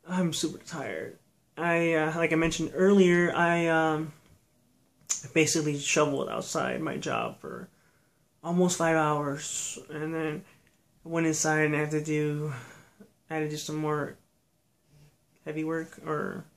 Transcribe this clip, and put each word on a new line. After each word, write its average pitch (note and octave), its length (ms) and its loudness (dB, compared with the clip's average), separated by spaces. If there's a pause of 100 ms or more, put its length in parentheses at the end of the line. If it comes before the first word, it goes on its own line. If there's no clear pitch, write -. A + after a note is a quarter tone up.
I'm F3+ 240 0
super - 320 -4
tired. A2+ 540 -8 (400)
I, E3+ 360 2
uh, D#3 220 2
like E3 160 2
I D#3+ 40 4
mentioned D#3+ 380 0
earlier, F3+ 600 6
I, E3+ 320 2
um, D#3+ 460 2 (1200)
basically D3+ 440 2
shoveled C#3+ 520 0
outside B2+ 500 -4
my D3+ 160 -6
job A#2 440 -4
for - 280 -12 (760)
almost F3 360 2
five E3 180 2
hours, D3 840 -2 (120)
and D#3 240 -6
then D#3+ 280 -4 (600)
I E3 40 -16
went E3 180 2
inside D#3 400 2
and D3+ 100 0
I D3+ 40 0
had D3+ 100 -2
to D3+ 120 -2
do, D3+ 500 -2 (760)
I D#3+ 60 -8
had D#3+ 60 -4
to D3+ 100 -2
do D3+ 60 -6
some D3+ 200 -8
more D3+ 400 -4 (1300)
heavy D#3 200 -6
work E3 420 -6
or D#3 380 -4 (120)